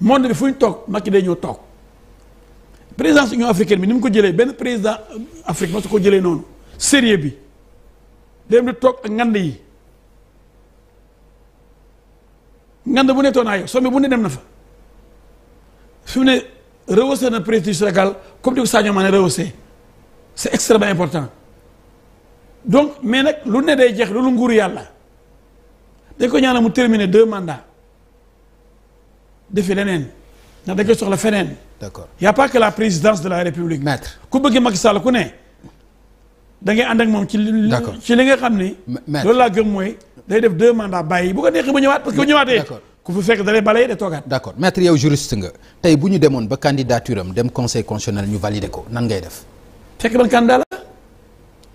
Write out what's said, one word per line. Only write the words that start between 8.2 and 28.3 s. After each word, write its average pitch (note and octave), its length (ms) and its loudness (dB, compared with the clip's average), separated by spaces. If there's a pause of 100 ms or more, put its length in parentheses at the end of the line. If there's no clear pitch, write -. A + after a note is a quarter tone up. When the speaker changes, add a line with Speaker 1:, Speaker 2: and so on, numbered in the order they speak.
Speaker 1:
Dem A#3+ 160 4
di B3+ 100 -2
toog B3 280 0
ak A3+ 80 -8
ngand A3+ 240 0
yi. D#3 240 -4 (3250)
Ngand C4 300 2
bu C4+ 80 0
ne C#4 80 4
toog B3 140 0
naa G#3 120 -2
yow, - 100 -8
sommet B3+ 240 -2
bu C4+ 80 0
ne C#4 100 2
dem B3 120 0
na G#3 80 -2
fa. C3 120 -10 (1600)
Fi - 140 -6
mu C4 60 2
ne C4 140 4 (480)
rehaussé B3+ 420 0
na A3+ 120 -2
prestige G3+ 360 -2
Sénégal G3 360 0 (280)
comme B3+ 140 0
ni C#4 40 0
ko A#3+ 60 0
Sadio G#3 280 0
Mané F#3+ 160 2
rehaussé. F#3+ 440 0 (800)
C'est - 180 -6
extrêmement G#3 340 2
important. D#3+ 400 -4 (1400)
Donc, D4 260 2 (100)
mais C4 220 0
nag D4+ 220 0
lu A#3+ 180 0
ne D#4 120 2
day B3 200 4
jeex, G#3+ 160 -2
loolu B3+ 200 0
nguuru A#3+ 240 0
Yàlla. G#3 280 0 (1400)
Dañ A#3+ 100 2
ko C#4+ 100 2
ñaanal B3+ 220 2
mu A3+ 100 2
terminer A3+ 360 2
deux G#3+ 180 6
mandats. F3+ 380 -8 (1900)